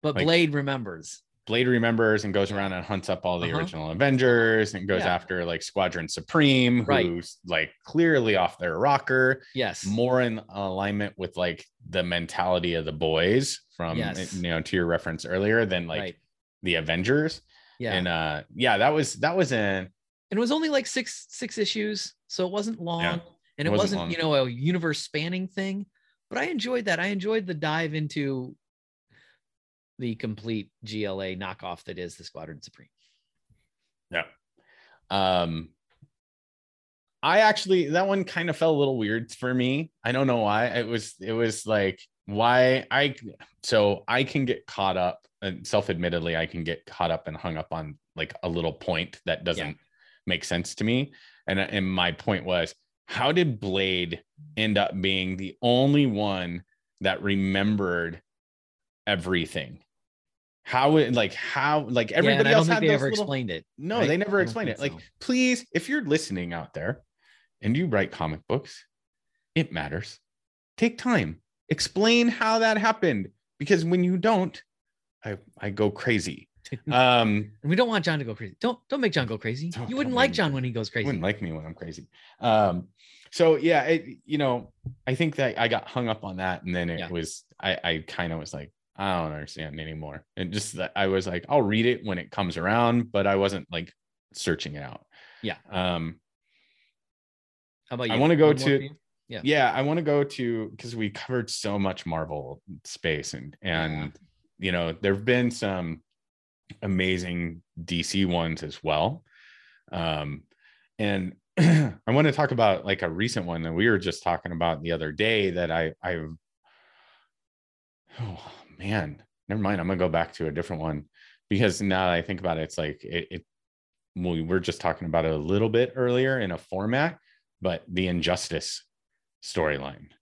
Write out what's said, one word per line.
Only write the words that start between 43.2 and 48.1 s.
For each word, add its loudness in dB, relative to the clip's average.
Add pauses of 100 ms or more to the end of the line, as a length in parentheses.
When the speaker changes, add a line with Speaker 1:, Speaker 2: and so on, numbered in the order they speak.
Speaker 2:
so 2
I 2
can -2
get -4
caught 0
up, -2 (140)
and -8
self-admittedly, 0
I -2
can -8
get -6
caught -2
up -4
and -10
hung -6
up -8
on, -10 (180)